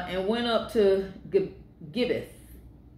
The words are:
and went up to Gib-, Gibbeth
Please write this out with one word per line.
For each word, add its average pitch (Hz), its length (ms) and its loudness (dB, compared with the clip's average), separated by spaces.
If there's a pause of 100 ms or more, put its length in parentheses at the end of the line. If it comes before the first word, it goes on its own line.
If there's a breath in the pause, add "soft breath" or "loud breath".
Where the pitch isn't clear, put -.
and 190 200 -2
went 240 180 0
up 220 280 0
to 196 380 4 (180)
Gib-, - 260 0 (360)
Gibbeth 196 380 -2 (680)